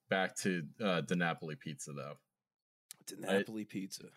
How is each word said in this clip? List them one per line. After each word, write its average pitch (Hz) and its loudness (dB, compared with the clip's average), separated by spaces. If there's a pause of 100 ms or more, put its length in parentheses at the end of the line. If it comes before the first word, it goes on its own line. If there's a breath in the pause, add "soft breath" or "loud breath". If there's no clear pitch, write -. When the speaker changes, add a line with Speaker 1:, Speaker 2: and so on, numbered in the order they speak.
Speaker 1:
back 95 4
to, 92 2 (200)
uh, 90 4
DiNapoli 82 0
Pizza, 78 -8
though. 71 -6 (920)
Speaker 2:
DiNapoli 104 0
Pizza. 95 -6 (120)